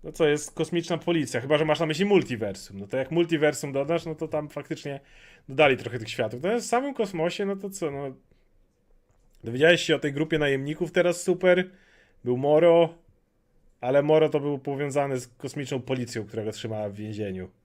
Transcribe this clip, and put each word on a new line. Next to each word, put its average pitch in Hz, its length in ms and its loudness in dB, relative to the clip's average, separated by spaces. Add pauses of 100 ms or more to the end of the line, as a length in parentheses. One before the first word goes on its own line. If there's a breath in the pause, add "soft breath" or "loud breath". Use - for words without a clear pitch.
No 156 80 -12
co, 160 160 2
jest 147 260 -2
kosmiczna 165 440 -2
policja, 151 420 0
chyba 143 180 2
że 156 60 2
masz 156 160 0
na 165 60 0
myśli 156 180 0
multiversum. 110 760 0
No 98 80 -12
to 127 100 -6
jak 131 140 -2
multiversum 156 640 0
dodasz, 139 340 -2
no 160 80 -8
to 156 140 -8
tam 151 200 -6
faktycznie 143 520 -10 (480 soft breath)
dodali 135 280 4
trochę 120 220 -8
tych 110 120 -10
światów. 120 320 -4
Natomiast 220 240 -2
w - 40 -6
samym 262 240 0
kosmosie, 190 520 -4
no 196 100 -4
to 196 140 -10
co, 170 200 -6
no, 139 240 -8 (1300)
dowiedziałeś 151 380 4
się 156 140 2
o - 20 -2
tej 143 140 -2
grupie 156 260 -2
najemników 147 540 -2
teraz 175 300 2
Super, 180 480 2 (540 soft breath)
był 123 120 0
Moro, 165 580 6 (840)
ale 135 220 4
Moro 156 260 6
to 147 120 0
był 143 180 -4
powiązany 139 600 -2
z 123 80 -16
kosmiczną 135 540 -8
policją, 120 440 -6
która 107 180 -8
go 107 80 -4
trzymała 107 360 -6
w 98 60 -10
więzieniu. 104 560 -8 (140)